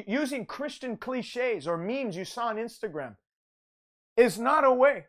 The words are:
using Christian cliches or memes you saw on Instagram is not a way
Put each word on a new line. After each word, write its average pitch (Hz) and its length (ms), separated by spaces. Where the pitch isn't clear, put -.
using 247 400
Christian 262 520
cliches 240 680
or 170 120
memes 208 400
you 185 80
saw 240 220
on 214 100
Instagram 160 580
is 226 200
not 277 280
a 269 60
way 254 380